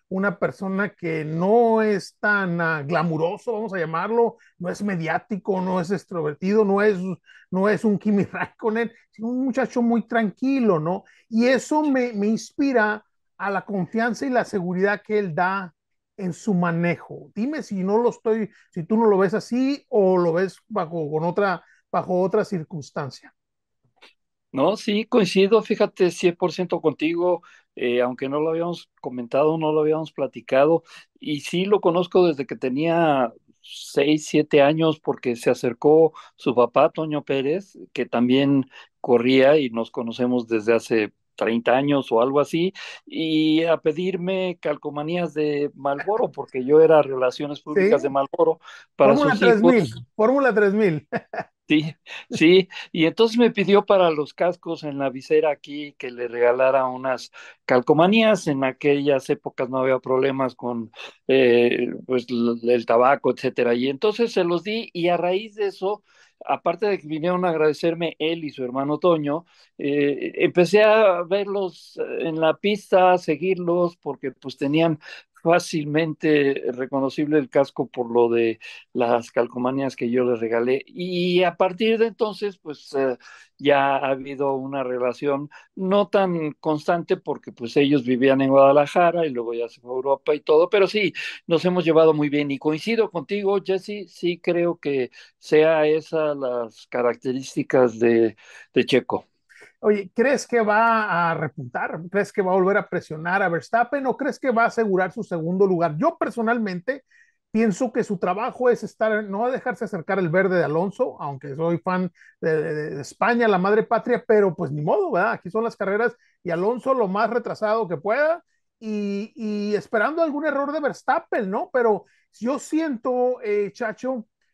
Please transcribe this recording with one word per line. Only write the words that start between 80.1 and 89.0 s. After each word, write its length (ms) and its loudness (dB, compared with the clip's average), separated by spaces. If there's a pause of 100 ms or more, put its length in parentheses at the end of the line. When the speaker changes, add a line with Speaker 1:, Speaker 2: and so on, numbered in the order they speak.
Speaker 2:
les 160 0
regalé. 480 -2
Y 560 0
a 120 0
partir 440 0
de 80 2
entonces, 500 -6
pues, 380 -16
eh, 220 -2 (420)
ya 380 2
ha 120 -2
habido 460 -4
una 280 -6
relación 680 -4 (260)
no 320 0
tan 460 -2
constante 640 -2
porque, 340 -10
pues, 260 -6
ellos 260 2
vivían 380 2
en 80 0
Guadalajara 760 4